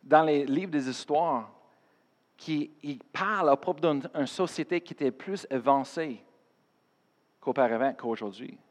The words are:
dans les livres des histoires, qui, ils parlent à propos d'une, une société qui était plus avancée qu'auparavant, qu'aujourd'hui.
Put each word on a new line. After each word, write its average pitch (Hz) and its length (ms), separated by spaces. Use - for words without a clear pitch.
dans 151 220
les 147 220
livres 160 260
des 135 180
histoires, 143 600
qui, 151 340
ils 147 160
parlent 190 520
à 139 80
propos 151 240
d'une, 147 340
une 147 100
société 170 560
qui 170 120
était 135 180
plus - 400
avancée 135 720
qu'auparavant, 120 540
qu'aujourd'hui. 110 640